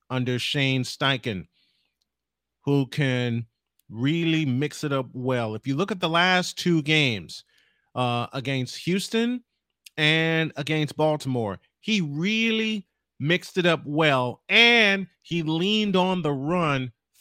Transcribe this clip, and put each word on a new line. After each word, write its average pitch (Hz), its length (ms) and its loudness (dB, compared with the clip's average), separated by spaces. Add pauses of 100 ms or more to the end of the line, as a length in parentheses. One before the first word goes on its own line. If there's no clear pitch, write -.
under 127 300 -2
Shane 131 440 0
Steichen, 120 640 -4 (1160)
who 139 240 2
can 123 580 -2 (440)
really 160 560 0
mix 135 380 -2
it 147 80 -2
up 135 220 -2
well. 123 420 -2
If 107 120 -12
you 135 80 0
look 185 160 -2
at 196 80 -6
the 165 100 -2
last 180 480 2
two 170 240 2
games, 135 640 0 (500)
uh, 120 400 -2
against 131 460 -4
Houston 226 640 -2 (540)
and 160 580 2
against 151 420 -2
Baltimore, 131 640 0 (200)
he 214 220 0
really 220 840 -2 (320)
mixed 156 380 -2
it 175 80 2
up 165 200 2
well, 143 640 2
and 208 580 4 (140)
he 170 220 -4
leaned 190 520 0
on 185 260 2
the 156 100 0
run 143 600 -2 (300)